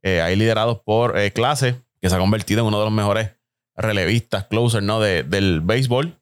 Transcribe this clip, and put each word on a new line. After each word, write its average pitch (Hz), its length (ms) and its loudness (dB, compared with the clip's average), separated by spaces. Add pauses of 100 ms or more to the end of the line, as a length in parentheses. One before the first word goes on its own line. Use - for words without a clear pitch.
Eh, 92 200 0
ahí 87 140 0
liderados 110 440 0
por, 113 400 0
eh, 101 120 0
Clase, 127 440 0 (260)
que 92 80 0
se 92 60 0
ha 92 40 0
convertido 104 420 0
en 113 60 0
uno 104 120 0
de 107 60 0
los 107 80 -2
mejores 104 400 0 (420)
relevistas, 101 720 -2
closer, 113 360 0
¿no? 107 180 0
de, 95 220 2
del 87 400 0
béisbol. 123 600 0